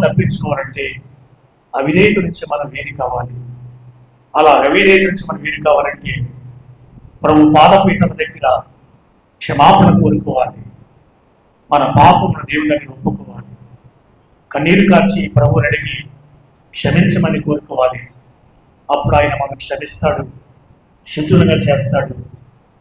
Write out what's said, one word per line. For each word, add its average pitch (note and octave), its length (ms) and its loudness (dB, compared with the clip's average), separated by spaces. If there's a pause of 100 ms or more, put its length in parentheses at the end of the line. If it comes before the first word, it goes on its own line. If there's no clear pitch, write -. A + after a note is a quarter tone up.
తప్పించుకోవాలంటే C#3 800 -2 (880)
అవిధేయత F3+ 520 2
నుంచి E3+ 260 -8
మనం D3 220 -6
వేరు C#3+ 220 -12
కావాలి. B2 400 -8 (1000)
అలా D3+ 180 4 (160)
అవిధేయత F#3+ 400 4
నుంచి - 200 -6
మనం D3+ 140 -8
వేరు D3+ 260 -10
కావాలంటే C#3+ 440 -2 (1080)
ప్రభు D3+ 340 4
పాదపీఠం F#3+ 560 4 (100)
దగ్గర - 240 -6 (960)
క్షమాపణ F3 480 4 (120)
కోరుకోవాలి. D3 600 -2 (1080)
మన C#3+ 120 2 (160)
పాపమును F3+ 520 4
దేవుని D3+ 200 -2
దగ్గర D3 220 -4
ఒప్పుకోవాలి. - 600 -10 (1000)
కన్నీరు F3 400 2
కార్చి E3+ 300 4 (160)
ప్రభువుని D3+ 300 2
అడిగి D3+ 300 -4 (800)
క్షమించమని D#3+ 680 -2
కోరుకోవాలి. C3 600 -4 (880)
అప్పుడు C#3+ 280 -2
ఆయన D3 180 2
మనం C#3 220 -8
క్షమిస్తాడు, - 680 -6 (840)
శుద్ధులుగా D#3+ 500 0 (100)
చేస్తాడు, C#3 480 -2 (680)